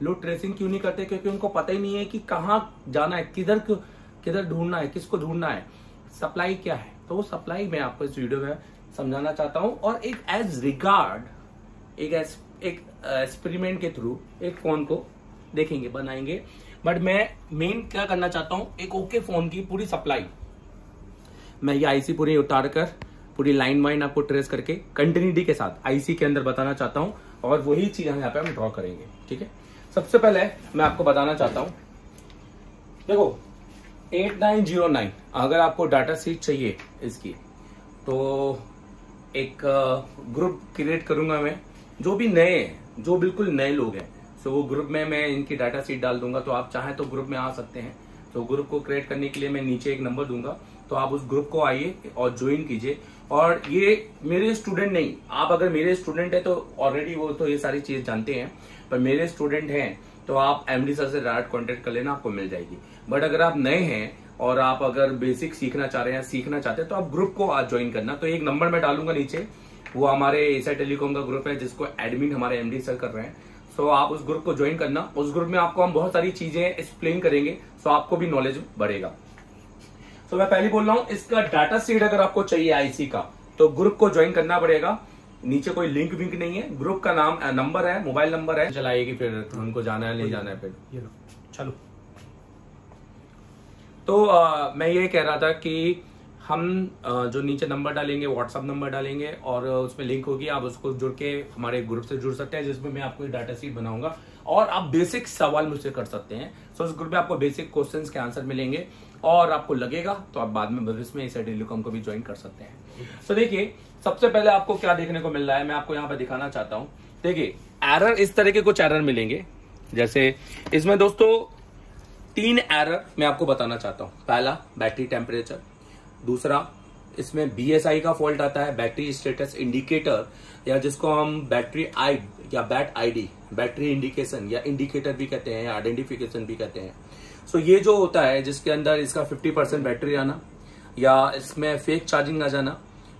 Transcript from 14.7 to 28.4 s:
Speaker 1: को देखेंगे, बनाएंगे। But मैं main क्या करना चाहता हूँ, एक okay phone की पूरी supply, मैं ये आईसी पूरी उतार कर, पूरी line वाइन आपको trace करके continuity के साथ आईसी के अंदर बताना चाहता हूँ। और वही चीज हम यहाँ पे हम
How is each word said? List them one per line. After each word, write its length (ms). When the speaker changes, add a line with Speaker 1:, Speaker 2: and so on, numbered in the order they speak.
Speaker 1:
को 200
देखेंगे, 340
बनाएंगे। 540
But 100
मैं 380
main 280
क्या 240
करना 220
चाहता 280
हूँ, 260
एक 140
okay 240
phone 300
की 120
पूरी 240
supply, 400
मैं 100
ये 120
आईसी 280
पूरी 240
उतार 300
कर, 180
पूरी 160
line 280
वाइन 220
आपको 180
trace 260
करके 280
continuity 500
के 80
साथ 340
आईसी 260
के 120
अंदर 160
बताना 320
चाहता 260
हूँ। 140
और 180
वही 240
चीज 220
हम 120
यहाँ 120
पे 80
हम 60